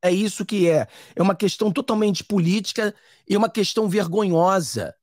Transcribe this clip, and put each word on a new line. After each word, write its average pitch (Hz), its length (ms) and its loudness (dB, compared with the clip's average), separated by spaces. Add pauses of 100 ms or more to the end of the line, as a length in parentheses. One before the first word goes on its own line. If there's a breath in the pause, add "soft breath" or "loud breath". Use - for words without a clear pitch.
É 180 100 2
isso 202 340 -2
que 190 220 2
é. 151 180 2 (280 loud breath)
É - 80 -4
uma 196 120 2
questão 208 380 -2
totalmente 214 520 -2
política 202 720 -2 (340 soft breath)
e 196 80 0
uma 220 120 2
questão 220 400 0
vergonhosa. 175 1160 0